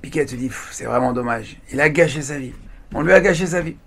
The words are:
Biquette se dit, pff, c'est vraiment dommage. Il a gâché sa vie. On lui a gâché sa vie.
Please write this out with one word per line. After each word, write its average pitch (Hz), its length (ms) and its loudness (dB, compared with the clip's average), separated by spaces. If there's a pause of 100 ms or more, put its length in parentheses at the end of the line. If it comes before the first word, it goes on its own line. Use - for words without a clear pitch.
Biquette 139 260 -2
se 127 80 -8
dit, 123 120 -4
pff, - 240 -10
c'est 127 120 -12
vraiment 123 300 0
dommage. 117 420 -4 (160)
Il 135 80 -2
a 151 80 6
gâché 156 320 2
sa 143 180 -8
vie. 127 140 -10 (400)
On 139 80 -4
lui 165 120 4
a 190 80 10
gâché 170 260 2
sa 175 160 0
vie. 160 140 -8 (100)